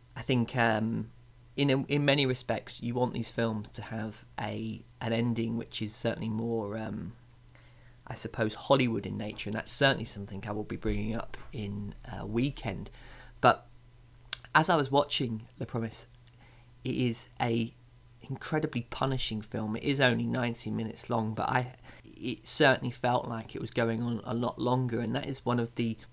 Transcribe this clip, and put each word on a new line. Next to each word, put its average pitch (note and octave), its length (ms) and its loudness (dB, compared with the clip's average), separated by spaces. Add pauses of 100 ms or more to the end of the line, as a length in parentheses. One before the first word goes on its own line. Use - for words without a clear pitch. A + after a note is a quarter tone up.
(140)
I - 60 -8
think, A#2+ 340 2
um, A2 560 2 (460)
in, C#3 320 4
in C#3+ 160 2
many C#3+ 220 6
respects, - 560 -2
you A#2+ 100 -2
want B2 220 0
these A#2 160 -4
films A2 400 -2
to - 120 -10
have A2 440 -8 (120)
a, G#2+ 460 -4 (160)
an A2+ 140 0
ending A#2 420 2
which - 240 -6
is G#2+ 140 -4
certainly A2+ 340 -2
more, A2 480 -2
um, G#2+ 380 -6 (920)
I A#2 80 -8
suppose, A2 380 -2
Hollywood A#2 540 2
in G2+ 100 -4
nature, G#2+ 320 -8
and G#2 80 -4
that's - 160 -4
certainly C3+ 320 4
something G2+ 420 -8
I G#2 60 -4
will G#2 120 -4
be A2 120 -6
bringing G#2+ 400 -2
up - 220 -6 (140)
in, G#2 420 -6 (120)
uh, G#2 200 -8
Weekend. A2+ 640 -2 (500)
But - 260 6 (880)
as D#3 140 8
I F3 80 6
was C3+ 140 2
watching A#2+ 540 2 (120)
The A#2+ 80 -6
Promise, A2+ 420 -4 (800)
it B2+ 100 -2
is A#2+ 340 0 (120)
a A#2 340 0 (540)
incredibly D3+ 540 -2
punishing B2+ 580 -2
film. G#2+ 360 -4
It - 60 -6
is C#3+ 180 2
only A#2+ 260 6
ninety A#2 440 -2
minutes A2 380 -6
long, A2 260 0
but - 140 0
I, B2+ 260 0 (300)
it - 420 -8
certainly C3 460 6
felt B2 340 2
like A2+ 280 -6
it - 60 -6
was - 100 -6
going A2+ 320 2
on A#2 220 -2
a - 100 -2
lot A#2+ 240 -2
longer, B2 420 2
and A#2 160 0
that - 100 -2
is - 180 -6
one A#2+ 140 2
of A#2 160 -2
the, A2+ 220 0 (160)